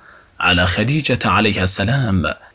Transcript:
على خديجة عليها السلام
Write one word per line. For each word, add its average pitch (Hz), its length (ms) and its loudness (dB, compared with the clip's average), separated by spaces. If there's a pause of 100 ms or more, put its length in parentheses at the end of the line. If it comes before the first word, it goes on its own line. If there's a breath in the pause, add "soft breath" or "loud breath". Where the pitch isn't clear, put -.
(400 loud breath)
على 87 260 2
خديجة 123 600 0
عليها 107 380 0
السلام 101 640 0 (300 loud breath)